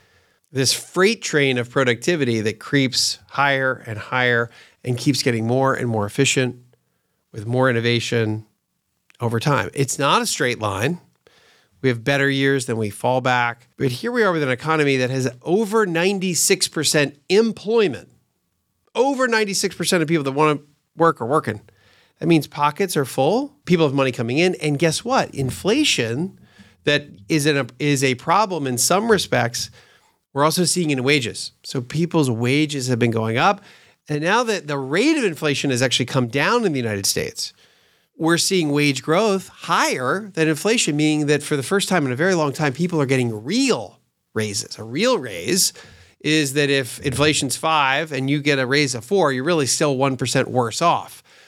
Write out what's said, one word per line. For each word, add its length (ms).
this 200
freight 500
train 360
of 120
productivity 720
that 180
creeps 580
higher 560
and 100
higher 540
and 120
keeps 260
getting 220
more 280
and 160
more 160
efficient 500
with 120
more 240
innovation 760
over 220
time. 320
It's 260
not 220
a 40
straight 340
line. 420
We 80
have 160
better 240
years, 360
then 120
we 140
fall 280
back. 560
But 140
here 240
we 100
are 80
with 120
an 60
economy 480
that 120
has 200
over 440
ninety-six 840
percent 580
employment. 840
Over 320
ninety-six 480
percent 260
of 60
people 160
that 80
wanna 280
work 260
are 60
working. 340
That 80
means 200
pockets 480
are 100
full, 480
people 200
have 80
money 200
coming 240
in, 180
and 240
guess 240
what? 320
Inflation 1040
that 200
is 180
an, 320
is 260
a 120
problem 500
in 120
some 340
respects, 580
we're 120
also 180
seeing 280
in 120
wages. 480
So 180
people's 500
wages 560
have 100
been 140
going 260
up. 240
And 140
now 200
that 240
the 100
rate 400
of 80
inflation 440
has 120
actually 240
come 240
down 360
in 60
the 80
United 260
States, 460
we're 220
seeing 340
wage 320
growth 460
higher 840
than 140
inflation, 480
meaning 320
that 160
for 140
the 40
first 280
time 160
in 80
a 20
very 180
long 200
time, 180
people 300
are 40
getting 380
real 560
raises. 460
A 60
real 340
raise 540
is 320
that 160
if 320
inflation's 560
five 560
and 160
you 120
get 180
a 60
raise 300
of 80
four, 300
you're 100
really 220
still 320
one 180
percent 320
worse 340
off. 400